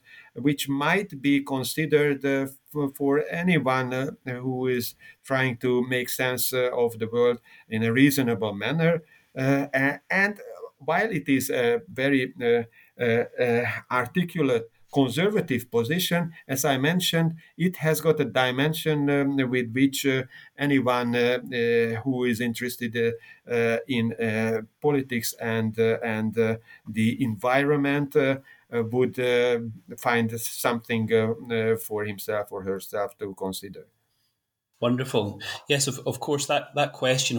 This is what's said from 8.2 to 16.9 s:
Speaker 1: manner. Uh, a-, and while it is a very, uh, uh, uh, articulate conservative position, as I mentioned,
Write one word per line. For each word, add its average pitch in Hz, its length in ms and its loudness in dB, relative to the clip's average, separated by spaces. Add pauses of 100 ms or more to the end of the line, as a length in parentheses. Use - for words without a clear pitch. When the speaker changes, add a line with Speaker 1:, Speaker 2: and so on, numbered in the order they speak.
Speaker 1:
manner. 160 500 0 (340)
Uh, 139 360 2
a-, 139 260 2 (100)
and 196 300 0 (380)
while 180 340 0
it 160 160 -4
is 135 220 2
a 120 320 2 (100)
very, 131 500 0
uh, 120 220 4 (340)
uh, 120 280 2 (120)
uh, 120 280 2 (260)
articulate 131 800 0 (240)
conservative 143 760 0
position, 170 640 -2 (160)
as 135 160 -2
I 156 140 2
mentioned, 165 580 0 (220)